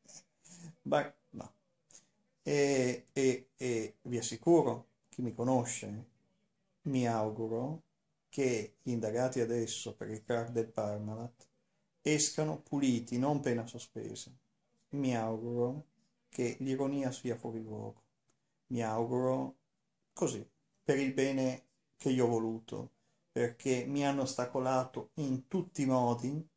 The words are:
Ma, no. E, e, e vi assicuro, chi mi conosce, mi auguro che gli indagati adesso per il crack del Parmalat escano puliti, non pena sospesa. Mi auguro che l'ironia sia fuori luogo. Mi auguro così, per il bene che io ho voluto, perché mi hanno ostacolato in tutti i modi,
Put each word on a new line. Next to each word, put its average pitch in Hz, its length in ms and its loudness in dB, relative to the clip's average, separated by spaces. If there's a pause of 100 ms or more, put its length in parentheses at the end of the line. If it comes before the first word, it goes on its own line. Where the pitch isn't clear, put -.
(840)
Ma, 143 300 0 (180)
no. - 220 -12 (880)
E, 135 720 2
e, 131 420 2
e 117 460 -2
vi 123 160 -4
assicuro, 120 720 2 (220)
chi - 120 -10
mi 120 120 -4
conosce, 117 760 -2 (760)
mi 131 240 2
auguro 113 760 0 (460)
che 123 520 0
gli 127 100 -4
indagati 120 480 0
adesso 117 560 0
per 107 140 -10
il 107 140 -8
crack 117 280 -2
del 113 160 0
Parmalat 107 800 -6 (540)
escano 151 600 2
puliti, 127 560 0
non 139 240 2
pena 120 260 0
sospesa. 110 640 -10 (580)
Mi 131 260 0
auguro 120 680 -2 (440)
che - 300 -2
l'ironia 135 520 0
sia 123 260 -4
fuori 113 240 -8
luogo. 107 400 -10 (640)
Mi 117 160 -2
auguro 127 720 0 (580)
così, 117 340 -2 (420)
per 135 80 6
il 135 160 0
bene 135 520 2 (320)
che - 120 -2
io 127 160 4
ho 120 40 6
voluto, 113 640 -4 (380)
perché 120 540 0
mi 143 220 -2
hanno 139 160 2
ostacolato 127 920 -2
in 131 300 -2
tutti 170 360 -2
i - 20 2
modi, 127 720 0